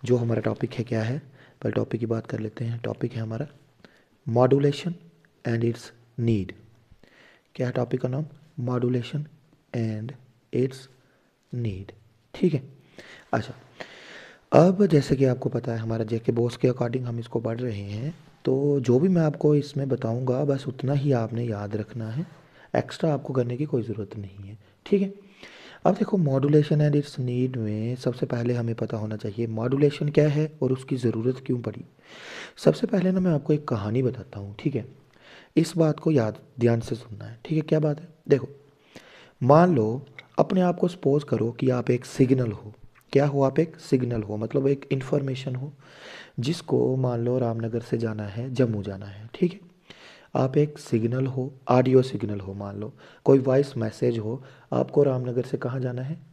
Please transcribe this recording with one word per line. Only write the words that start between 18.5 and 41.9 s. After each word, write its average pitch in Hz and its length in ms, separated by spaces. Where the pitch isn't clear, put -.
जो 123 200
भी 175 100
मैं 175 120
आपको 151 340
इसमें 139 340
बताऊंगा 127 560
बस 135 220
उतना 131 260
ही 143 200
आपने 113 300
याद 104 320
रखना 110 340
है, 139 160
एक्स्ट्रा - 400
आपको 160 200
करने 123 240
की 147 80
कोई 131 180
ज़रूरत 107 340
नहीं 98 300
है। 104 100
ठीक 196 160
है, 196 120
अब 190 100
देखो 208 240
modulation 147 600
and 147 140
its 143 240
need 127 380
में 110 380
सबसे 123 300
पहले 120 280
हमें 117 220
पता 113 220
होना 107 180
चाहिए 110 340
modulation 139 640
क्या 151 160
है 151 200
और 127 100
उसकी 131 240
ज़रूरत 120 480
क्यों 123 160
पड़ी। 110 240
सबसे - 300
पहले 185 240
ना 190 80
मैं 180 120
आपको 147 220
एक 147 140
कहानी 110 360
बताता 110 360
हूँ, 101 200
ठीक 131 160
है, 110 100
इस 165 200
बात 156 220
को 160 120
याद 113 280
ध्यान 117 220
से 120 140
सुनना 104 300
है। 110 200
ठीक 156 120
है, 156 60
क्या 156 160
बात 151 220
है? - 60
देखो, 135 200
मान 156 340
लो 117 260
अपने 185 240
आप 175 160
को 180 100
सपोज 147 360
करो 113 260
कि 127 200
आप 123 200